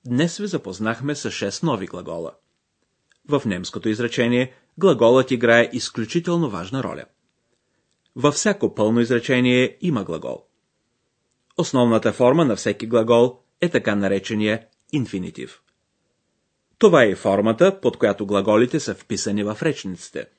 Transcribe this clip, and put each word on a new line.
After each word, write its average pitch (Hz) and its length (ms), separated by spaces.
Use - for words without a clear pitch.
Днес 135 320
ви 208 80
запознахме 113 680
с - 160
шест - 320
нови 113 240
глагола. 82 480
В 147 180
немското 92 420
изречение 120 680
глаголът 127 520
играе 117 420
изключително 156 800
важна 98 320
роля. 78 220
Във 143 180
всяко 202 400
пълно 110 260
изречение 123 800
има 131 240
глагол. 78 400
Основната 120 560
форма 139 320
на 110 120
всеки 110 300
глагол 117 540
е 175 80
така 110 260
наречения 104 720
инфинитив. 90 720
Това 170 240
е 107 80
и 92 40
формата, 113 680
под 123 160
която 101 300
глаголите 107 540
са 101 140
вписани 104 500
в 107 180
речниците. 95 680